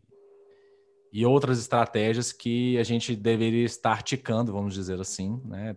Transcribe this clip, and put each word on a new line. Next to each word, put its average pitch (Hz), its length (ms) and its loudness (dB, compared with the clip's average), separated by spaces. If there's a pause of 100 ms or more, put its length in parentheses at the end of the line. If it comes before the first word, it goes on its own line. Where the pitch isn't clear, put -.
(1120)
e 107 140 0
outras 127 340 4
estratégias 113 720 0
que 123 460 -2
a 117 80 2
gente 117 320 -2
deveria 113 480 2
estar 110 380 -2
ticando, 120 500 -2
vamos 101 220 -2
dizer 92 260 -4
assim, 98 460 -6
né, 104 300 -10